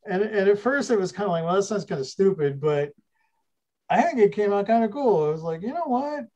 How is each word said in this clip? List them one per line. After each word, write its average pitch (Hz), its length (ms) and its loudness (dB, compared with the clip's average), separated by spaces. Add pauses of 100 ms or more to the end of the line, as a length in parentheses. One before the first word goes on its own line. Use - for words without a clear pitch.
and, 190 160 -2
and 208 260 2
at 202 120 4
first 269 320 0
it 214 80 2
was 180 100 -2
kinda 202 200 -4
like, 165 140 -2
"Well, 175 120 0
that 196 80 2
sounds 202 200 -4
kinda 143 200 -6
stupid," 147 560 0
but 147 320 0 (960)
I 196 120 4
think 320 180 0
it 202 140 4
came 208 180 0
out 202 140 0
kinda 226 220 2
cool. 202 400 2
It 151 40 0
was 160 100 -6
like, 165 200 -6
"You 247 120 -6
know 339 120 -4
what?" 285 500 -4